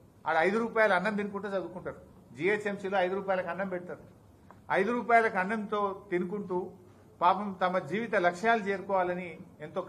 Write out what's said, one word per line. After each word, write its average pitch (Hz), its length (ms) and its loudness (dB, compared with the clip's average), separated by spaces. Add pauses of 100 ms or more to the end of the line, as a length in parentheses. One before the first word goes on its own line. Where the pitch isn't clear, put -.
(260)
ఆడ 156 100 2 (120)
ఐదు 202 160 2
రూపాయల 220 340 4
అన్నం 202 220 -2
తినుకుంటూ 202 280 -6
చదువుకుంటారు. 170 520 -6 (360)
జీహెచ్ఎంసీలో 196 600 0
ఐదు 180 200 2
రూపాయలకు 185 340 -2
అన్నం 190 220 -4
పెడతారు. 151 300 -8 (760)
ఐదు 196 180 2
రూపాయలకు 226 460 4
అన్నంతో 208 380 -2 (300)
తినుకుంటూ 180 480 -2 (640)
పాపం 190 280 4 (120)
తమ 185 180 2 (120)
జీవిత 214 240 -2 (120)
లక్ష్యాలు 214 420 2
చేరుకోవాలని 180 600 0 (380)
ఎంతో 180 220 -6